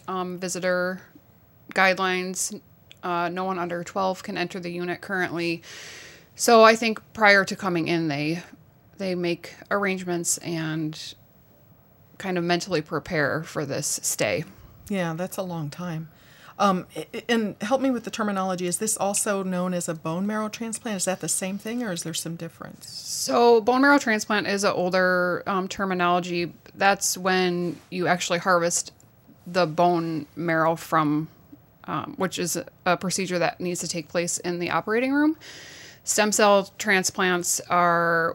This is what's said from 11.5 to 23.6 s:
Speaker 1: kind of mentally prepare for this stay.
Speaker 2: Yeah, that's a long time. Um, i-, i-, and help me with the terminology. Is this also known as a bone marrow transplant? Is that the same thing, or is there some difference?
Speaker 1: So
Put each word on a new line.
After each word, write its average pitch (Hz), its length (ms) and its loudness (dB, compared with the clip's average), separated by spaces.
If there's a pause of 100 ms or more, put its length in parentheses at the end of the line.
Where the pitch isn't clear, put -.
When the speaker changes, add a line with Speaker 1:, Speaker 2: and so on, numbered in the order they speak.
Speaker 1:
kind 185 180 -4
of 175 60 2
mentally 175 400 0
prepare 151 600 -2
for - 200 -6
this 135 380 -4
stay. 104 420 -2 (440)
Speaker 2:
Yeah, 180 260 -2
that's 180 220 -8
a 208 60 -4
long 165 280 -6
time. 165 380 -8 (500)
Um, 190 280 2 (100)
i-, 156 180 -8
i-, 226 140 -8
and 226 320 0
help 247 200 0
me 269 100 2
with 233 120 -2
the - 80 -8
terminology. 190 560 -2
Is 175 120 -2
this 220 180 -2
also 196 480 -2
known 185 280 -2
as 180 160 -2
a 170 60 -4
bone 165 320 -4
marrow 214 220 -2
transplant? 220 480 -8
Is 180 80 -2
that 185 160 -2
the 180 80 -6
same 190 300 -2
thing, 233 260 -6
or 208 80 -4
is 165 100 -6
there 160 120 -6
some 165 200 -6
difference? - 560 -14
Speaker 1:
So 240 720 4